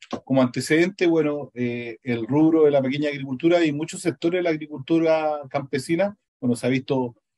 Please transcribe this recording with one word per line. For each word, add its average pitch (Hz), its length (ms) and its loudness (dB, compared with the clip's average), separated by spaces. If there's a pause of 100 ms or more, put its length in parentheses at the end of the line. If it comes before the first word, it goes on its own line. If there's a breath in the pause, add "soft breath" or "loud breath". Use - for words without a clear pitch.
(260)
como 131 160 2
antecedente, 160 680 2
bueno, 147 460 0
eh, 120 500 -6
el 117 240 -4
rubro 156 380 4
de 147 60 6
la 139 100 2
pequeña 143 260 -2
agricultura 143 560 0
y 151 80 2
muchos 147 300 -8
sectores 170 380 -2
de 175 40 -2
la 175 60 0
agricultura 156 920 0 (100)
campesina, 165 680 -2 (240)
bueno, 120 160 0
se 120 100 -4
ha - 20 0
visto 127 460 -2 (220)